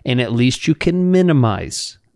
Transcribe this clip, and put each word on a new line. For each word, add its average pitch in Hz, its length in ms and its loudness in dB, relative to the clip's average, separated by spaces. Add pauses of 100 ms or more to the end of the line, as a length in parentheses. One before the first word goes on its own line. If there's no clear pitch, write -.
and 123 120 0
at 117 140 -2
least 123 340 0
you 160 80 2
can 180 360 0
minimize 139 880 0 (180)